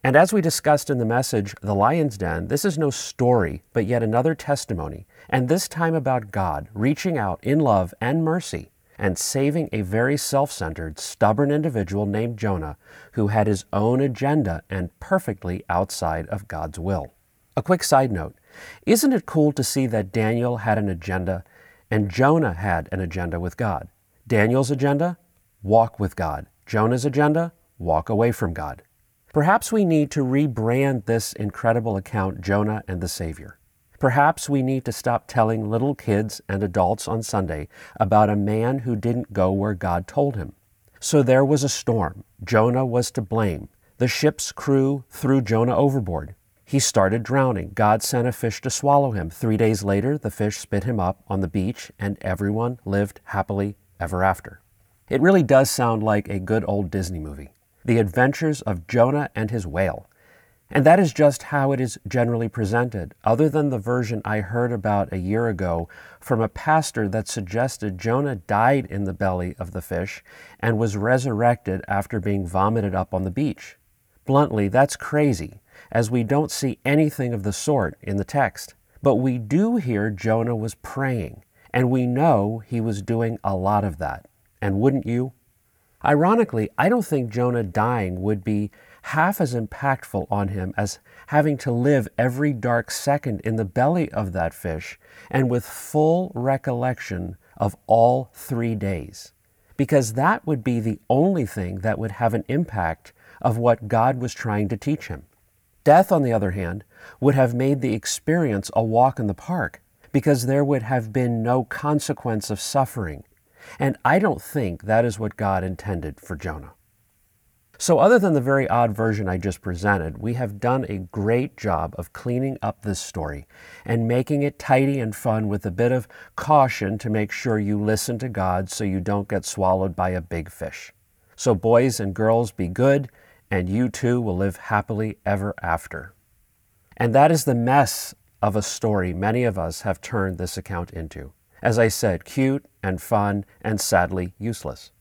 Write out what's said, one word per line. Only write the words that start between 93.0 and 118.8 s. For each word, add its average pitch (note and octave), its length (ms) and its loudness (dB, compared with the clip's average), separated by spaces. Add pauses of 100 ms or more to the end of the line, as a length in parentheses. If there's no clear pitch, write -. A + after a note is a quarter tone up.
in A2 140 -2
the A2 100 0
belly D3 440 2
of G2+ 220 -4
that E2 220 -2
fish E2 440 -8 (320)
and C3 200 2
with A#2+ 160 -2
full D#3+ 680 0
recollection A#2+ 1000 -4 (220)
of G2+ 180 -2 (100)
all A#2+ 460 4
three A#2 420 -4
days, F#2+ 580 -6 (440)
because C3 380 2
that E3 320 0
would C#3 180 -2
be A#2+ 160 0
the G#2+ 180 -2 (120)
only D#3 340 2
thing F#2+ 360 -6
that G#2+ 180 0
would A2 140 -6
have A2+ 200 0
an A#2 160 -2
impact G#2+ 640 -2 (300)
of A#2 160 2
what A#2 300 2
God A#2+ 340 2
was B2 100 -6
trying G#2 360 -2
to A2+ 80 -2
teach D3+ 320 -4
him. C#2 160 -10 (580)
Death, E3 280 6
on D#3+ 120 4
the B2 100 2
other G2 200 0
hand, F#2 300 -6 (380)
would C3 140 4
have B2+ 180 4
made C3 300 0
the B2 100 0
experience B2 800 -2
a A2+ 100 2
walk A#2 360 4
in A2+ 80 -2
the G2 80 -2
park, - 480 -6 (300)
because C3 340 2
there C#3 180 2
would C3+ 200 0
have A2+ 280 -2
been A#2+ 300 0
no A#2+ 220 2
consequence C#3+ 840 -4
of G#2 100 -4
suffering. G2+ 640 -2 (560)
And C#3 240 0
I D3 160 4
don't F#3+ 220 0
think F#2+ 440 -4
that A2 200 4
is G#2+ 140 -2
what G#2+ 180 -6
God G2 260 0
intended F2 580 -6
for - 160 -10
Jonah. D2 360 -10 (1040)
So D#3+ 220 2
other G#3+ 200 8
than F#3 140 4
the C#3+ 80 4
very C3+ 260 2
odd A#2 260 2